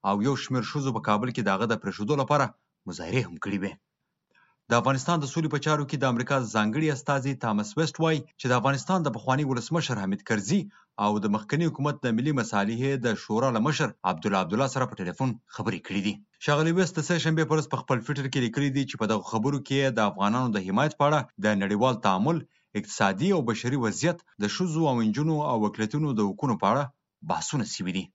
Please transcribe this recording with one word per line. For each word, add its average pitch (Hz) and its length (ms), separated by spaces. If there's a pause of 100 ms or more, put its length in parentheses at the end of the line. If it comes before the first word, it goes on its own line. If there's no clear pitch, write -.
او 98 60 (120)
یو 139 160
شمېر 127 300
ښځو 135 260
په - 140
کابل 107 180
کې 117 140
د 101 100
هغه 104 160
د 110 140
پرېښودو 107 400
لپاره 139 280 (340)
مظاهرې 90 420
هم 85 160
کړې 101 180
وې. 95 120 (960)
د 117 100
افغانستان 135 400
د 143 100
سولې 160 240
په 147 100
چارو 151 240
کې 151 120
د 135 120
امریکا 120 240 (180)
ځانګړي 110 380
استازي 135 400 (100)
تامس 104 360
ویسټ 156 240
وایي 160 180 (200)
چې - 80
د 123 120
افغانستان 139 420
د 143 140
پخواني 131 300
ولسمشر 127 560
حامد 98 260
کرزي 113 320 (440)
او 104 60 (140)
د - 100
مخکني 147 360
حکومت 143 340
د 120 140
ملي 147 200
مصالحې 117 680
د 110 180
شورا 123 320
له 107 100
مشر 147 220 (220)
عبدالله 95 340
عبدالله 110 300
سره 127 180
په - 80
ټلیفون 101 340 (220)
خبرې 95 300
کړې 95 200
دي. 104 80 (300)
ښاغلي 156 280
ویسټ 180 240
د 151 120
سه 175 60 (100)
شنبې 160 260
په 156 40
ورځ 156 200
په 127 80
خپل 131 220
ټویټر 139 280
کې 127 140
لیکلي 139 320
دي 139 100
چې - 140
په 110 100
دغو - 220
خبرو 135 320
کې 135 160
یې 135 60 (100)
د - 20 (100)
افغانانو 113 460
د - 100
حمایت 123 320
په 143 100
اړه، 151 120 (240)
د - 20 (160)
نړیوال 104 460
تعامل، 120 340 (380)
اقتصادي 104 560
او 160 40 (120)
بشري 123 340
وضعیت، 123 320 (240)
د - 20 (120)
ښځو 165 340
او 123 60 (100)
نجونو 151 300 (160)
او 117 60 (100)
اقلیتونو 110 400 (100)
د - 20 (120)
حقونو 113 300
په 98 100
اړه 139 120 (380)
بحثونه 156 420 (120)
شوي 90 220
دي. 185 60 (100)